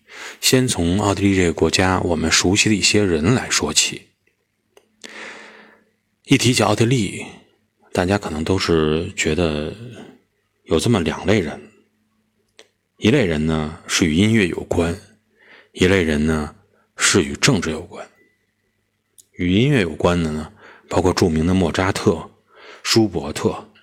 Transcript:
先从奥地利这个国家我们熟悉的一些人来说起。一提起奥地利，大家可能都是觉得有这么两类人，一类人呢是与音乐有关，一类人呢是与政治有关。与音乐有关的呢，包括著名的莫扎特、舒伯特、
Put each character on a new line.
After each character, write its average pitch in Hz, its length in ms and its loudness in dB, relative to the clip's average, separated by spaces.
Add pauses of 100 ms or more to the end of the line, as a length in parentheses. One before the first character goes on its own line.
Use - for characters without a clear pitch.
(420)
先 127 260 2
从 90 340 0
奥 101 140 2
地 95 80 -4
利 98 120 4
这 92 80 2
个 85 80 2
国 80 200 0
家 92 300 2
我 90 140 0
们 80 160 -2
熟 90 240 2
悉 107 140 2
的 110 60 4
一 95 40 -2
些 104 240 2
人 85 300 2
来 - 160 -2
说 76 240 -2
起。 - 360 -4 (2250)
一 135 120 4
提 120 160 2
起 120 80 2
奥 104 140 2
地 117 100 2
利， 110 400 -2 (680)
大 92 140 0
家 98 140 2
可 - 100 -10
能 78 140 -6
都 95 160 0
是 82 560 0
觉 78 180 -2
得 78 420 -2 (920)
有 80 140 0
这 101 80 -2
么 117 120 2
两 78 260 -4
类 104 140 2
人， 78 200 -8 (1400)
一 104 120 0
类 127 160 2
人 78 180 -2
呢 78 440 -4
是 - 180 0
与 76 80 0
音 104 180 4
乐 107 160 4
有 - 180 -6
关， 85 300 -2 (760)
一 90 160 0
类 92 160 4
人 76 240 0
呢 78 260 -2 (420)
是 - 280 2
与 71 140 -4
政 127 220 2
治 80 120 -4
有 78 100 -6
关。 - 260 -18 (1200)
与 90 200 -4
音 117 180 2
乐 135 120 4
有 80 140 -2
关 87 260 2
的 78 100 -2
呢， 76 220 -10 (340)
包 - 140 -2
括 90 100 4
著 90 160 2
名 80 200 0
的 92 80 2
莫 87 160 2
扎 95 200 0
特、 82 380 -2 (540)
舒 113 240 2
伯 78 260 -8
特、 - 340 -4 (160)